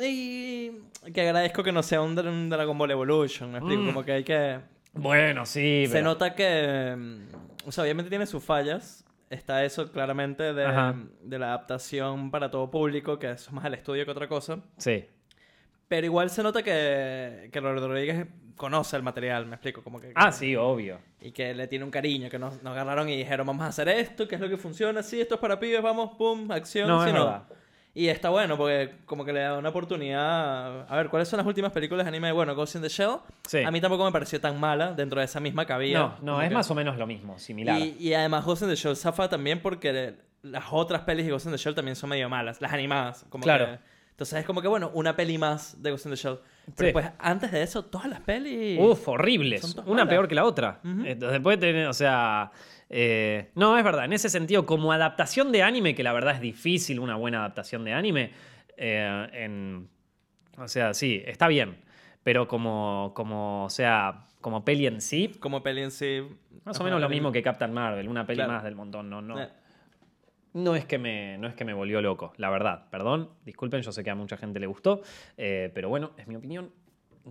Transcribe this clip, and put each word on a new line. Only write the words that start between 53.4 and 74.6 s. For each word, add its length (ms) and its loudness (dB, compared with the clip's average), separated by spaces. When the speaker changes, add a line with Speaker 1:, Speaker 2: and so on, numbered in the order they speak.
Speaker 2:
no, 220 8
es 60 6
verdad. 220 4
En 80 -2
ese 160 0
sentido, 360 2
como 280 2
adaptación 580 2
de 120 6
anime, 320 4
que 80 -2
la 100 2
verdad 220 2
es 60 -8
difícil 580 -2
una 180 -4
buena 220 -2
adaptación 440 -6
de 100 -4
anime, 380 0
eh, 560 0
en, 560 -8
o 100 -12
sea, 260 0
sí, 320 0
está 220 2
bien. 300 2
Pero 240 4
como, 680 -2
como, 500 -4
o 40 -6
sea, 540 2
como 240 -4
peli 240 2
en 140 -4
sí, 380 -2
Speaker 1:
Como 220 -4
peli 200 -4
en 100 -6
sí. 300 -4
Speaker 2:
más 140 -8
Speaker 1:
Ajá, 60 -4
Speaker 2:
o 20 0
menos 160 2
lo 60 2
Speaker 1:
peli 120 0
Speaker 2:
mismo 120 0
que 120 0
Captain 300 0
Marvel, 340 -2
una 180 -4
peli 120 -4
Speaker 1:
Claro. 160 -2
Speaker 2:
más 100 -6
del 120 -8
montón, 340 -12
no, 120 -10
no. 200 -10
Speaker 1:
Eh. 80 -10
Speaker 2:
No 220 0
es 100 -2
que 120 -2
me, 400 -6
no 120 -6
es 40 -12
que 120 -8
me 80 -6
volvió 280 0
loco, 360 -2
la 120 -2
verdad. 400 0
Perdón, 400 -2
disculpen, 380 -6
yo 100 -8
sé 140 -8
que 40 -6
a 60 -4
mucha 220 -8
gente 220 -8
le 80 -4